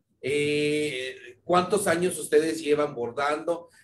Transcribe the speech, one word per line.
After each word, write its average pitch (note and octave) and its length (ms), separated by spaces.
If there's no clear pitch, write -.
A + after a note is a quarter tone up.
Eh, D3 1200
¿cuántos F3+ 420
años F3 320
ustedes D#3 440
llevan D3 320
bordando? D3 760